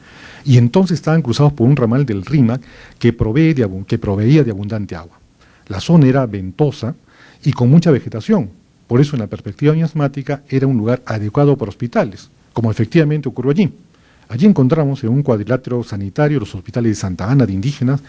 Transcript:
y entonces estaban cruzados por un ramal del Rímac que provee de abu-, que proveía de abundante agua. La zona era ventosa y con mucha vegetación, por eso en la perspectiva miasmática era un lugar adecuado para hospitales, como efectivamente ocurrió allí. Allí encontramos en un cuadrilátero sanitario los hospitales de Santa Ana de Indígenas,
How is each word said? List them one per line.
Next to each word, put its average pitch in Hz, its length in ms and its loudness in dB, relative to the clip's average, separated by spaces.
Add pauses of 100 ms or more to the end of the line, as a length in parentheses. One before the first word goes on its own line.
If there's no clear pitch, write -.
(440)
y 127 140 4
entonces 170 380 2
estaban 156 260 0
cruzados 143 320 2
por 113 120 2
un 143 100 4
ramal 131 280 2
del 101 200 -4
Rímac 127 380 0 (360)
que 117 140 2
provee 131 420 0
de 131 80 0
abu-, 95 240 -4
que 113 120 -2
proveía 110 460 2
de 117 60 -4
abundante 101 440 -8
agua. 82 240 -18 (500)
La 95 120 -6
zona 165 260 4
era 131 200 2
ventosa 107 680 -4 (480)
y 135 100 0
con 123 180 2
mucha 170 200 4
vegetación, 117 600 -2 (360)
por 120 140 2
eso 147 160 0
en 120 40 -4
la 104 80 -8
perspectiva 107 440 -4
miasmática 143 760 -4
era 131 180 0
un 135 100 0
lugar 117 300 -2
adecuado 113 500 0
para 113 140 -6
hospitales, 120 580 -6 (240)
como 113 180 -2
efectivamente 151 600 0
ocurrió 127 220 -2
allí. 170 200 0 (560)
Allí 120 180 -2
encontramos 139 580 2
en 110 60 0
un 139 120 0
cuadrilátero 123 600 -2
sanitario 113 560 -2
los 104 160 -8
hospitales 110 380 -2
de 98 80 -4
Santa 92 300 -4
Ana 135 160 4
de 98 80 -2
Indígenas, 131 540 -2